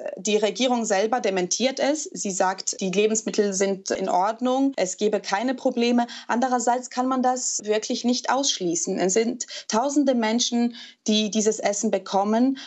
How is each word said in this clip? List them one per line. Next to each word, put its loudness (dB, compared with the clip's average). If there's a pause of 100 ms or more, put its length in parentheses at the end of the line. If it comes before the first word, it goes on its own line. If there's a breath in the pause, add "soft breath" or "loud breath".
(160)
Die 0
Regierung 0
selber 2
dementiert 0
es. 0
Sie -6
sagt, -2
die 0
Lebensmittel 2
sind -2
in -2
Ordnung, 2
es -2
gebe 0
keine -2
Probleme. 2 (180 loud breath)
Andererseits 0
kann -2
man 0
das 0
wirklich -2
nicht 0
ausschließen. 0
Es 2
sind 0 (220 loud breath)
tausende 2
Menschen, 0 (320 loud breath)
die 2
dieses 0
Essen 0
bekommen 2